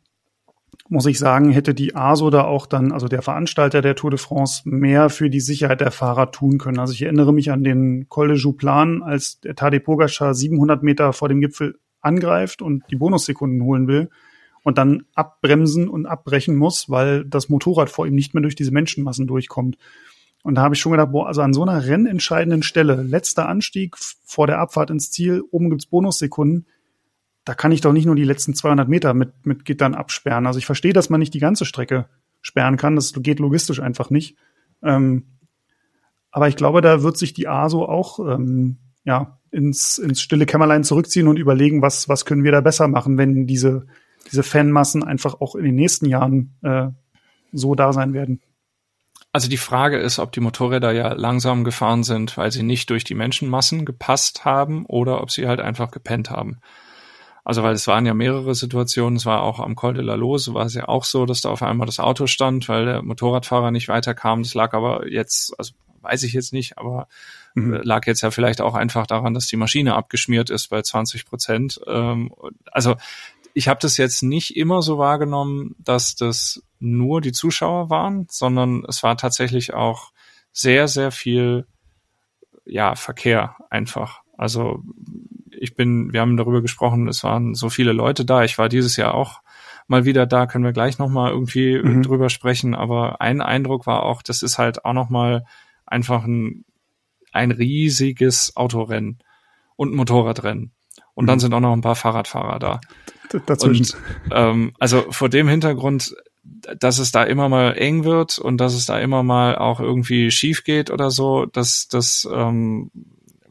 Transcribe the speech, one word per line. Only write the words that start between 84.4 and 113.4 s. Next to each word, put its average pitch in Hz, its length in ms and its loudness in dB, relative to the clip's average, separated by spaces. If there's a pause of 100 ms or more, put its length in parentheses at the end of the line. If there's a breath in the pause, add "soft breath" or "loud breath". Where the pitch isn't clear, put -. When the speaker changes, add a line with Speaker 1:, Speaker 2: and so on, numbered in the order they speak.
Speaker 2:
ich - 240 -12
bin, 120 400 0
wir 113 80 2
haben 120 160 2
darüber 120 240 0
gesprochen, 120 460 0
es - 160 -6
waren 117 320 -2
so 117 140 -4
viele 120 240 2
Leute 120 320 0
da. 127 180 4
Ich 113 160 0
war 113 100 2
dieses 123 260 0
Jahr 110 200 0
auch 131 260 -4 (460 loud breath)
mal 127 180 4
wieder 131 220 4
da, 123 180 2
können 123 180 -2
wir 120 100 0
gleich 120 260 -2
noch 139 100 -2
mal 127 220 0
irgendwie 127 500 0
Speaker 1:
Mhm. 127 220 4
Speaker 2:
drüber 131 260 2
sprechen. 123 460 -2
Aber 117 460 -2
ein 131 200 0
Eindruck 131 460 -2
war 113 160 0
auch, 120 180 -4
das - 220 -6
ist 123 160 -4
halt 117 260 -2
auch 127 80 -2
noch 127 160 -2
mal 120 360 0 (420 soft breath)
einfach 120 380 -2
ein, 117 380 -4 (680)
ein 120 180 0
riesiges 131 1080 0
Autorennen 113 640 -4 (580)
und 143 180 -4
ein - 20 -2
Motorradrennen. 117 800 0 (420 soft breath)
Und 123 100 0
dann 127 120 4
Speaker 1:
Mhm. - 20 2
Speaker 2:
sind 120 160 2
auch 120 40 2
noch 123 140 4
ein 117 80 0
paar 117 140 0
Fahrradfahrer - 640 -4
da. - 220 -6 (520 loud breath)
Speaker 1:
D-, 180 100 -2
dazwischen. 123 400 2 (420 loud breath)
Speaker 2:
Und, - 60 -8
ähm, 113 480 2
also 123 300 2
vor 127 200 -2
dem 143 180 4
Hintergrund, 139 680 0 (640)
dass 127 200 2
es 127 120 -2
da 117 120 4
immer 139 260 2
mal 127 220 4
eng 151 320 0
wird 165 360 0
und 127 180 -2
dass 127 160 2
es 120 120 -2
da 107 140 -2
immer 131 240 0
mal 123 340 2
auch 117 220 0
irgendwie 120 520 0
schief 151 320 0
geht 151 280 0
oder 139 180 0
so, 135 360 0
das, - 420 -2
das, - 440 -2
ähm, 113 600 -2 (600)